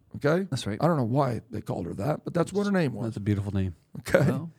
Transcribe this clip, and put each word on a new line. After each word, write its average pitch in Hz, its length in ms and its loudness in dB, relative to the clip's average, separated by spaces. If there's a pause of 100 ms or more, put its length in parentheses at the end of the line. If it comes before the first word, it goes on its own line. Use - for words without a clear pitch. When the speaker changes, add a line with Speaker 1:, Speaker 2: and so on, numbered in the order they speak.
(160)
Speaker 1:
Okay? 165 320 2
Speaker 2:
That's - 180 -4
right. 101 140 -2
Speaker 1:
I 147 60 4
don't 170 100 4
know 131 80 2
why 123 460 0
they 110 100 -6
called 104 240 -6
her 85 100 -6
that, 147 300 -2
but - 80 -6
that's 170 180 0
what 202 140 0
her 202 80 0
name 156 220 2
was. 110 140 -4
Speaker 3:
That's 104 100 -6
a - 20 -6
beautiful 101 320 0
name. 95 220 0 (240)
Speaker 1:
Okay? - 220 2 (100)
Speaker 2:
Well. 151 280 -4